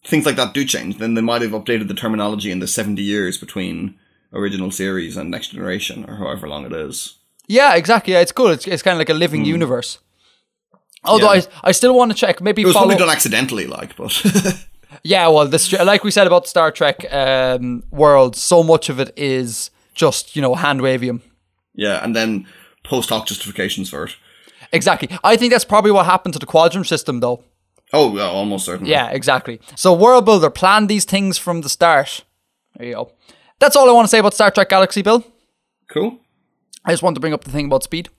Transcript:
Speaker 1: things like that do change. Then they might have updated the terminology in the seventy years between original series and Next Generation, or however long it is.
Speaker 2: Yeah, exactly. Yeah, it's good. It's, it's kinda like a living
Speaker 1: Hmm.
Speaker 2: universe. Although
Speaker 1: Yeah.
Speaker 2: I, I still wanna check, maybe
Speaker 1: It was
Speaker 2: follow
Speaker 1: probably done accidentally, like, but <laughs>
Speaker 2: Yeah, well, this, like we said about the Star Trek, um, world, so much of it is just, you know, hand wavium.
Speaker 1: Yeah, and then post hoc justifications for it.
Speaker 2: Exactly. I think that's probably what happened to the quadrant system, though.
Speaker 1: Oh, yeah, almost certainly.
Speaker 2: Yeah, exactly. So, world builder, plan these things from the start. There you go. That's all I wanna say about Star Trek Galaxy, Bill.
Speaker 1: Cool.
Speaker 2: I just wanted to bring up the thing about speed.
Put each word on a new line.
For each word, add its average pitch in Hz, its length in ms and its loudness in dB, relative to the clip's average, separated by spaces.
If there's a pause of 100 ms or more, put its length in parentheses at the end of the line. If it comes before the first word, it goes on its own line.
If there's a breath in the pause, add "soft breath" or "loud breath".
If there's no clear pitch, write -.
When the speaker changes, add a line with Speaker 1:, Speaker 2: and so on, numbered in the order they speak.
Speaker 1:
things 151 200 -2
like 131 100 0
that 120 180 -4
do 139 120 -4
change. 98 320 -6
Then 113 180 -4
they 113 60 -2
might 117 200 -2
have 113 100 -4
updated 107 360 -4
the - 80 -10
terminology 104 560 -6
in 92 80 -6
the 95 80 -8
seventy 101 360 -6
years 101 340 -4
between 92 580 -10 (380)
original 98 380 -6
series 92 460 -8
and 82 140 -10
Next - 180 -12
Generation, 95 580 -10
or - 100 -16
however 90 300 -10
long 73 180 -12
it - 80 -14
is. - 420 -12 (320)
Speaker 2:
Yeah, 247 280 2
exactly. 185 380 0
Yeah, 175 60 4
it's 175 120 2
good. 226 220 2
It's, - 140 -6
it's 175 160 -6
kinda 180 160 2
like 156 100 -2
a 160 60 0
living 156 260 -2
Speaker 1:
Hmm. 147 60 -2 (100)
Speaker 2:
universe. 127 420 -4 (1040)
Although 208 300 4
Speaker 1:
Yeah. 185 80 4 (220 loud breath)
Speaker 2:
I, - 60 4
I - 20 4
still 254 240 4
wanna 233 180 4
check, 185 280 -2
maybe 214 200 -2
Speaker 1:
It 190 40 2
was 180 100 6
Speaker 2:
follow 196 120 4
Speaker 1:
probably 185 180 2
done 165 80 0
accidentally, 113 540 -2
like, - 280 -14
but - 180 -10 (100)
<laughs> - 800 -4
Speaker 2:
Yeah, 170 260 2
well, 151 180 4
this, 160 240 0
like 190 320 2
we 208 80 -2
said 196 160 4
about 175 160 4
the - 60 -14
Star 160 220 2
Trek, 147 400 -2
um, 127 800 -2
world, 139 440 4
so 175 260 4
much 160 280 2
of 131 100 -6
it 131 180 -4
is 131 540 -6 (240)
just, - 400 -2
you 147 60 -4
know, 127 140 0
hand 139 260 -2
wavium. 127 400 -2 (520)
Speaker 1:
Yeah, 101 300 -4
and 113 120 -6
then 110 300 -4 (380 soft breath)
post - 260 -4
hoc 107 160 -4
justifications 98 640 -8
for 73 160 -12
it. - 100 -18 (580 soft breath)
Speaker 2:
Exactly. 185 360 0 (140 loud breath)
I 214 140 4
think 240 140 2
that's 247 140 2
probably 208 260 2
what 190 140 4
happened 180 280 0
to 147 60 -8
the - 60 -12
quadrant 170 420 2
system, 143 320 -4
though. 123 240 -4 (500)
Speaker 1:
Oh, 135 220 4
yeah, 101 80 -4
almost 98 420 -4
certainly. 92 260 -6
Speaker 2:
Yeah, 131 180 0
exactly. 127 500 -4 (160 loud breath)
So, 185 180 2
world 233 320 6
builder, 185 240 4
plan 202 380 2
these 202 160 0
things 196 340 -2
from 170 240 -6
the 139 80 -10
start. - 540 0 (540)
There 120 100 -14
you 120 60 -10
go. 110 180 -10 (480 soft breath)
That's 277 160 4
all 269 140 6
I - 40 8
wanna 233 140 6
say 220 120 4
about 202 140 2
Star 208 180 2
Trek 196 180 0
Galaxy, 190 320 2
Bill. 226 240 2 (640)
Speaker 1:
Cool. 214 300 -6 (640)
Speaker 2:
I 170 60 -2
just 170 120 -2
wanted 170 120 0
to 135 60 -8
bring 156 120 -2
up 143 100 -8
the - 80 -16
thing - 140 -4
about - 180 0
speed. 170 360 -8